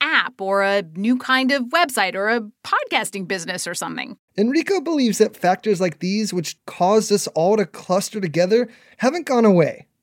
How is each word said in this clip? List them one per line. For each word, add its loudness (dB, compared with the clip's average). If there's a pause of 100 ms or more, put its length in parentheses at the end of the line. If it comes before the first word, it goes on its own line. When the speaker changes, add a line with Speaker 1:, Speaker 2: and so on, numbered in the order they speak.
Speaker 1:
app 0
or 0
a 2 (120)
new 2
kind 0
of 0
website 0
or -2
a 0 (220)
podcasting -4
business -6
or -6
something. -8 (180)
Speaker 2:
Enrico 0
believes 0
that 2
factors 0
like -2
these, -4
which -6
caused 2
us 0
all 2
to 0
cluster -4
together, 0 (300)
haven't 0
gone 2
away. 4 (160)